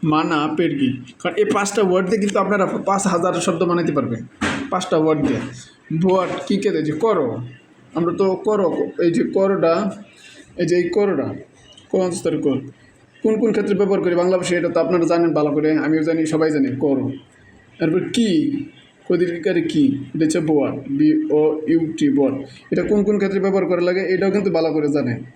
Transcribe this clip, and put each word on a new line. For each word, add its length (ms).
মানা, 440
পেরগি, 400
কারণ 160
এই 100
পাঁচটা 360
ওয়ার্ড 280
দিয়ে 120
কিন্তু 180
আপনারা 260
পাঁচ 420
হাজার 260
শব্দ 300
বানাইতে 280
পারবেন, 340
পাঁচটা 280
ওয়ার্ড 300
দিয়ে। 120
বোয়াট 280
কী 100
কে 140
দেয়? 120
যে 80
করো, 460
আমরা 240
তো 180
করো, 420
এই 120
যে 120
করোটা, 680
এই 80
যে 100
এই 140
করোটা, 440
কোন 220
স্তরে 260
কর, 220
কোন 160
কোন 120
ক্ষেত্রে 240
ব্যবহার 260
করি 140
বাংলা 220
ভাষায়, 220
এটা 100
তো 100
আপনারা 260
জানেন 280
ভালো 180
করে, 200
আমিও 320
জানি, 220
সবাই 260
জানে 180
করো। 320
এরপর 180
কি, 640
কদিনকারে 520
কি, 360
এটা 100
হচ্ছে 140
বোয়াট, 340
বি 600
ও 340
ইউ 300
টি, 120
বোয়াট। 240
এটা 120
কোন 200
কোন 140
ক্ষেত্রে 220
ব্যবহার 260
করা 160
লাগে, 180
এটাও 320
কিন্তু 200
ভালো 220
করে 180
জানে। 280